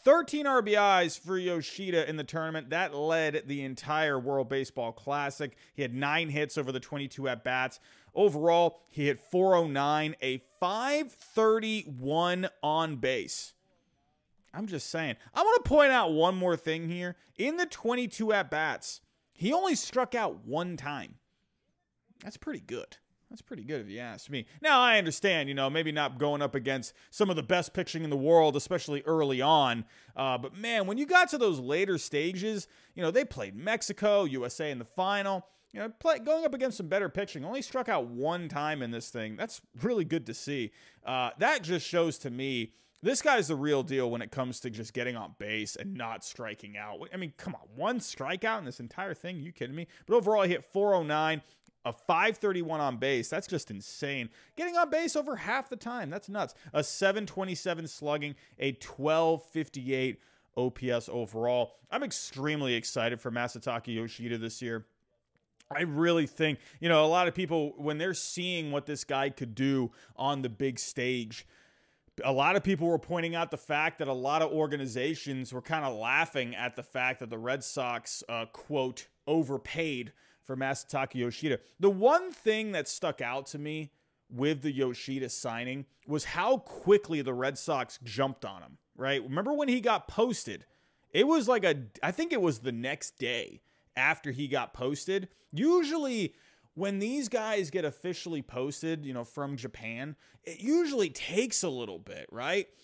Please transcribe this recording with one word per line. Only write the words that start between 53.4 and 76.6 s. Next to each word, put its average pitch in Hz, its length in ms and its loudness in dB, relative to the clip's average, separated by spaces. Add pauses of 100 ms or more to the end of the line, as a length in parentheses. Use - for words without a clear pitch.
just - 240 -4
insane. 139 580 -6 (260)
Getting 339 200 -4
on 339 140 4
base 320 260 0
over 294 220 -2
half 233 320 -2
the 247 80 -8
time. 233 320 -8
That's 180 180 -10
nuts. 196 260 -4 (200)
A 147 100 2
seven 196 420 0
twenty-seven 180 600 -4
slugging, 147 480 -4 (220)
a 135 160 0
twelve 160 720 2
fifty-eight 131 760 -2 (380)
O 127 120 2
P 123 220 -4
S 117 160 0
overall. 117 680 0 (160)
I'm 269 120 -2
extremely 147 680 -2
excited 117 480 -2
for 123 100 -6
Masataka 120 600 -4
Yoshida 117 440 -4
this 113 240 -8
year. 117 240 -6 (880)
I - 80 -2
really 165 460 2
think, 151 320 0 (200)
you 165 100 0
know, 156 160 8
a - 20 6
lot 175 200 4
of - 80 -2
people, 160 420 0
when 151 200 -2
they're 175 160 -2
seeing 175 580 -4
what 143 140 -2
this 147 180 -6
guy 139 260 0
could 120 240 -8
do 131 380 2 (240)
on 139 260 0
the 127 80 -2
big 123 300 -2
stage, 123 640 -4 (800)
a 135 80 2
lot 143 240 4
of 196 80 2
people 170 240 2
were 170 100 4
pointing 170 380 -2
out 170 160 -2
the 151 60 -6
fact 151 420 -2
that 151 80 -2
a 135 60 0
lot 135 280 2
of 156 100 2
organizations 135 1040 -2
were 127 80 -8
kinda 156 280 -2
laughing 123 640 0
at 117 200 -6